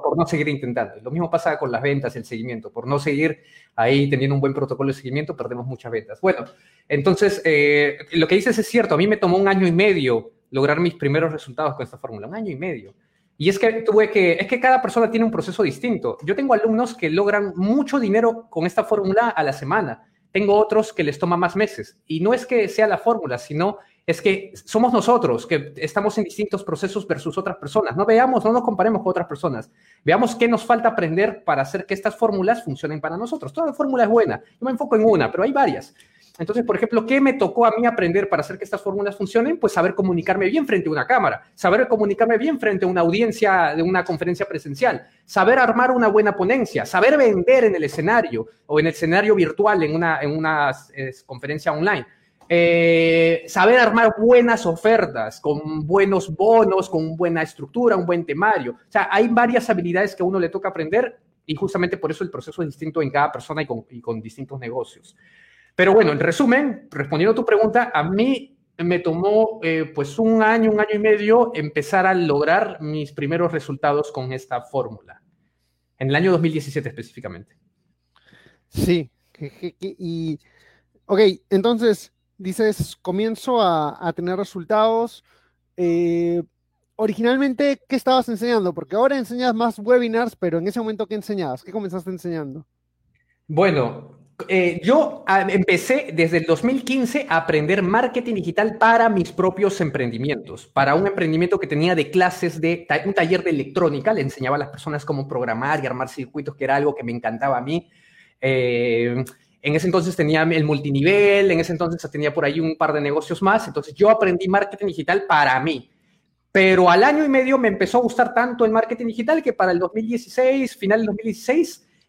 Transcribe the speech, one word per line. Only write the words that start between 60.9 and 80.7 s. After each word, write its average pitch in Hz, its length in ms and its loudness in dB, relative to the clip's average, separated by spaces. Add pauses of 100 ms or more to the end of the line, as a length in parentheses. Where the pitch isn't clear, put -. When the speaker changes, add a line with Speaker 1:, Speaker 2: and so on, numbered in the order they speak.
Speaker 1:
y 151 100 -6
justamente 180 420 -2
por 151 120 -4
eso 160 140 -6
el 170 80 -8
proceso 147 300 -10
es 156 80 -6
distinto 156 320 -6
en 135 100 -2
cada 143 200 0
persona 151 300 -8
y 147 40 -4
con, 117 240 -8
y 123 120 -20
con 113 200 -8
distintos 127 380 -14
negocios. 120 560 -12 (580)
Pero 185 200 4
bueno, 202 180 6
en 143 80 0
resumen, 247 720 2
respondiendo 151 400 0
a 220 40 2
tu 233 100 -2
pregunta, 220 480 2
a 151 100 2
mí 220 540 -2 (200)
me 175 220 0
tomó, 202 640 0
eh, 160 320 -2
pues, 143 240 -6
un 226 240 4
año, 220 260 4
un 208 120 2
año 214 140 -2
y 208 40 -2
medio 214 560 4
empezar 151 500 -2
a 190 80 4
lograr 170 680 0
mis 151 320 -8
primeros 160 400 -2
resultados 147 580 -2
con 131 220 -8
esta 131 280 -8
fórmula. 113 600 -8 (760)
En 135 120 -4
el 139 60 2
año 175 180 4
dos 160 80 2
mil 165 100 0
diecisiete 143 380 -6
específicamente. 107 640 -16 (1120)
Speaker 2:
Sí, 170 420 -2 (220)
que, 147 180 -14
que, - 240 -14
que, - 240 -12
y, 165 420 -8 (640)